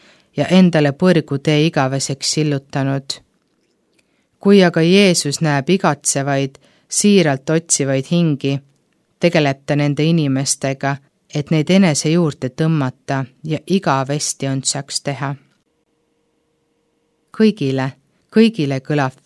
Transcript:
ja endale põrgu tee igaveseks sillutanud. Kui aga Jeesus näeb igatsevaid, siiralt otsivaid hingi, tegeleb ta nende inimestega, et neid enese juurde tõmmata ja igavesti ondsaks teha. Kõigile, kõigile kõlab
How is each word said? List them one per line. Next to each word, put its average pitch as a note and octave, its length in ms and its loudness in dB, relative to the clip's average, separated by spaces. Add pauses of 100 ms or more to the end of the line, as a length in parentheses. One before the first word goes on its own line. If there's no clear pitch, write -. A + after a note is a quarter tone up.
(360)
ja C#3+ 140 -2
endale E3+ 420 4
põrgu D#3+ 460 0
tee D3+ 280 2
igaveseks C3+ 640 -4
sillutanud. C#3 840 -4 (1200)
Kui G3+ 260 6
aga E3+ 180 2
Jeesus F3+ 580 2
näeb C#3+ 300 -2
igatsevaid, C#3 880 -2 (300)
siiralt E3 640 2
otsivaid C#3 600 -2
hingi, C#3+ 480 0 (640)
tegeleb D3+ 460 0
ta D3 100 -2
nende D3 280 -2
inimestega, C#3 920 -2 (380)
et D3 160 -6
neid D#3 200 0
enese F3 420 2
juurde D#3 380 -2
tõmmata C#3 720 -4 (200)
ja D3+ 220 -4
igavesti C#3+ 800 -2
ondsaks C3+ 540 -6
teha. B2 340 -6 (2000)
Kõigile, C3+ 640 0 (340)
kõigile D#3+ 560 0
kõlab D3 420 -2